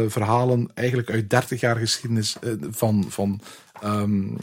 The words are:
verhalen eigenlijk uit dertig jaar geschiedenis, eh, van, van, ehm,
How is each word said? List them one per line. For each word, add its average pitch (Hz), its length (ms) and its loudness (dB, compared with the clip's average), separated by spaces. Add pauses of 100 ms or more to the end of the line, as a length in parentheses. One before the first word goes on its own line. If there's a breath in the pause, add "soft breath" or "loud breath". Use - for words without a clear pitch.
verhalen 120 640 2
eigenlijk 123 360 -2
uit 107 200 0
dertig 120 300 2
jaar 117 160 2
geschiedenis, 113 640 -2
eh, 120 120 -4 (180)
van, 107 380 2
van, 101 340 -2 (400 loud breath)
ehm, 104 460 0 (160)